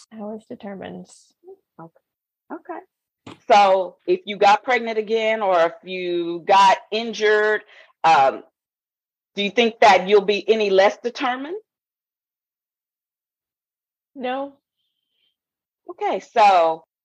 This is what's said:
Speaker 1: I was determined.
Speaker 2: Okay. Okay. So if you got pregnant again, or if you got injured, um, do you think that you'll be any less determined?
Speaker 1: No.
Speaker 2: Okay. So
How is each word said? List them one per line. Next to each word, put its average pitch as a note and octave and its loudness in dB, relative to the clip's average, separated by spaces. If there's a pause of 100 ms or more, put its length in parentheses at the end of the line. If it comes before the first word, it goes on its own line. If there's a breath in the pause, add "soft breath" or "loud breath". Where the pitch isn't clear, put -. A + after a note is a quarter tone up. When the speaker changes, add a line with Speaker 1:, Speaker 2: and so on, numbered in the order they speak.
(140)
Speaker 1:
I A3 -20
was G#3+ -16
determined. F#3 -18 (760)
Speaker 2:
Okay. E3 -20 (640)
Okay. - -20 (120)
So F#3+ 2 (100)
if F#3 -2
you G3+ -12
got C4 2
pregnant A#3 -4
again, A3 -2
or F#3+ 0
if E3 0 (100)
you F3 -8
got F#3+ 4 (140)
injured, G#3+ -2 (400 soft breath)
um, C3+ 2 (920)
do G3+ -6
you G3+ -2
think A3+ -2
that F#3+ 4
you'll G3+ 4
be G3 -4
any G#3+ 0
less F#3+ 2
determined? C4+ -8 (2500)
Speaker 1:
No. C4+ -10 (1400)
Speaker 2:
Okay. F4 -6
So F3 2 (220)